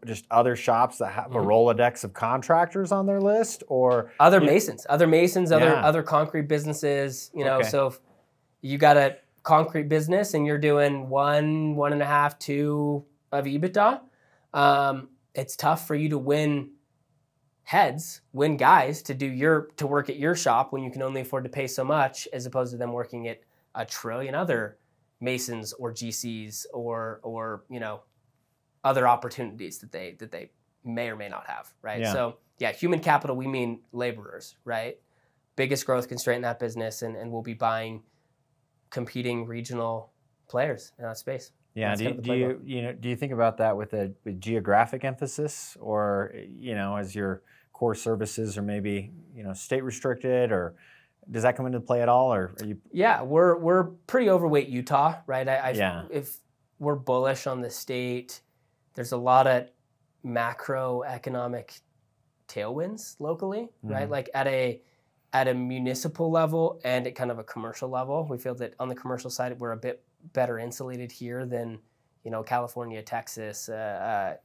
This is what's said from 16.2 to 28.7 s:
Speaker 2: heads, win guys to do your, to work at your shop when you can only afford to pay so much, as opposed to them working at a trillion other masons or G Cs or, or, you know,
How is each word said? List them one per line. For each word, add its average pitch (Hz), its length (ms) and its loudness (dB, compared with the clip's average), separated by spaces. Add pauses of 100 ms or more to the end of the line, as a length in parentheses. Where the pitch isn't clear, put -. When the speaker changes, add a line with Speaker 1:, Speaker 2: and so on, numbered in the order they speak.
Speaker 2:
heads, 160 580 0 (100)
win 147 260 2
guys 147 440 6
to - 120 -8
do 131 120 -4
your, 151 520 2
to 147 100 -2
work 143 220 0
at 143 80 -6
your 156 180 2
shop 131 360 2
when 135 120 -4
you 123 80 -6
can 135 100 -8
only 135 200 -4
afford 131 220 -4
to 123 60 -10
pay 135 180 -4
so 131 160 -4
much, 139 480 0
as 127 140 -8
opposed 127 260 -2
to 120 60 -10
them 120 160 -4
working 120 340 -8
at 113 140 -10 (320)
a 117 120 -6
trillion 123 500 -8
other 131 420 -2 (420)
masons 123 540 -6
or 120 180 -8
G 113 200 -8
Cs 110 640 -10
or, 113 500 -6
or, 113 460 -8
you 127 120 -10
know, 107 220 -10 (840)